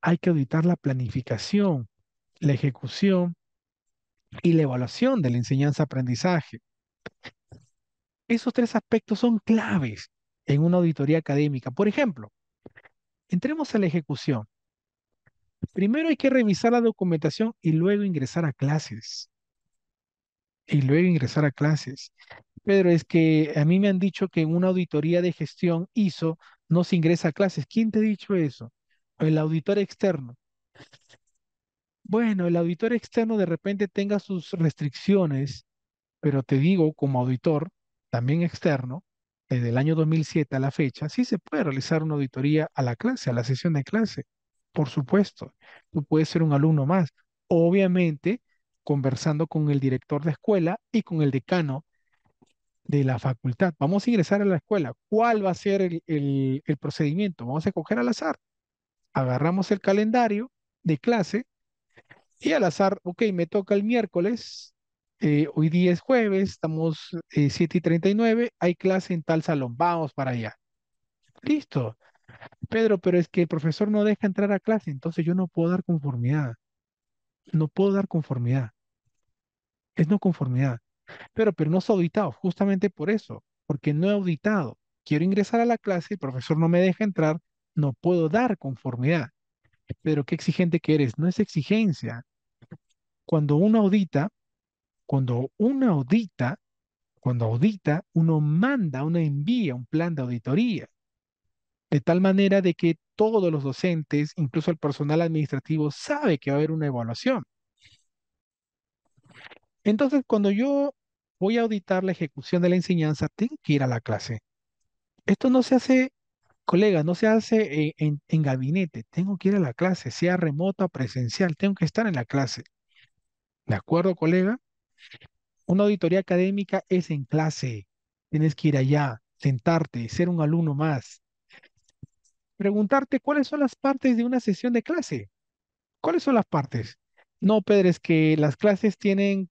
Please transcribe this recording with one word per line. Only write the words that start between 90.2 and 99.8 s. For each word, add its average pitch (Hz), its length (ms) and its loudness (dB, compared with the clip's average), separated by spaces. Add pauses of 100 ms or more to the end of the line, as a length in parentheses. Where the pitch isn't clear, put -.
qué - 120 -4
exigente 170 440 0
que 156 160 2
eres". 139 220 0
No 156 100 -2
es 185 120 0
exigencia. 160 840 -2 (1000)
Cuando 147 320 2
uno 214 240 4
audita, 196 480 2 (760)
cuando 131 520 -2
uno 254 340 2
audita, 156 640 -2 (640)
cuando 123 260 -2
audita, 151 580 0 (100)
uno 160 280 2
manda, 160 640 0
uno 170 160 0
envía 151 560 -2
un 123 100 -12